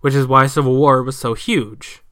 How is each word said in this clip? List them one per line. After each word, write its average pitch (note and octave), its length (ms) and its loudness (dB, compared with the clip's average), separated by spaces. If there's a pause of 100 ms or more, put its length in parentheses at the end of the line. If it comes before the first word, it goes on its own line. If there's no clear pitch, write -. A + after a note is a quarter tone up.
which C#3 120 0
is C3+ 140 0
why C3 180 4
Civil C3+ 300 0
War C3+ 260 4
was C3 160 -8
so A#2 160 -6
huge A#2+ 800 -6